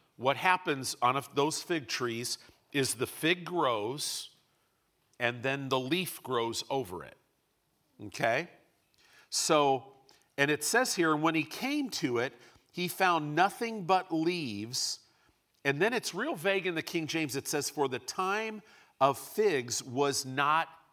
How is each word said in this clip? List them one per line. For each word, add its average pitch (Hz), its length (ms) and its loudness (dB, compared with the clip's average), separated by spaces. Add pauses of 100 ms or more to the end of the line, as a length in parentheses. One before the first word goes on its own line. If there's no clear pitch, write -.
(160)
what 131 200 2
happens 165 680 0
on 123 140 4
a, 139 60 -2 (120)
those 143 280 2
fig 160 240 -4
trees 117 520 -4 (340)
is 135 220 2
the 113 120 -2
fig 175 380 0
grows, 139 840 -2 (880)
and 120 240 -2
then 135 260 -2
the 131 100 4
leaf 151 440 -2
grows 117 480 -2
over 95 320 -4
it. 64 140 -18 (920)
Okay? 123 420 0 (840)
So, 143 540 4 (520)
and 143 140 4
it 151 120 2
says 240 320 2
here, 165 180 4
"And 151 100 2
when 160 120 2
he 160 80 0
came 269 480 -4
to 123 280 -2
it, 127 140 -2 (380)
he 175 160 -4
found 165 480 2
nothing 202 500 0
but 185 280 2
leaves." 143 880 -2 (640)
And 143 180 2
then 226 100 2
it's 226 220 -4
real 254 220 -4
vague 190 300 0
in 175 100 -2
the 156 60 -2
King 165 260 -4
James. 151 260 -2
It 135 140 -6
says, 147 200 -2
"For 143 200 0
the 123 100 -4
time 208 640 -4 (380)
of 139 180 4
figs 139 640 0
was 135 420 0
not 143 440 2 (240)